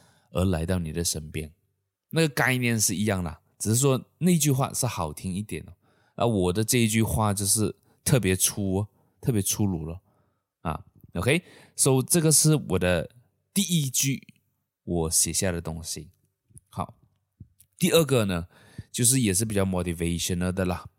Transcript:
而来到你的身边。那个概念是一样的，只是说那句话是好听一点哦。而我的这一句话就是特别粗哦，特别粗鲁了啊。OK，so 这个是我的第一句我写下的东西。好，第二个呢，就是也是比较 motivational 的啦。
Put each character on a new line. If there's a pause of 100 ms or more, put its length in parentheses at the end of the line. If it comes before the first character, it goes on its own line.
(300)
而
来
到
你
的
身
边。 (580)
那
个
概
念
是
一
样
的， (180)
只
是
说 (100)
那
句
话
是
好
听
一
点
哦。 (400)
而
我
的
这
一
句
话
就
是 (300)
特
别
粗
哦， (320)
特
别
粗
鲁
了 (600)
啊。 (300)
OK，so
这
个
是 (160)
我
的 (420)
第
一
句 (580)
我
写
下
的
东
西。 (580)
好， (840)
第
二
个
呢， (460)
就
是
也
是
比
较
motivational
的
啦。 (100)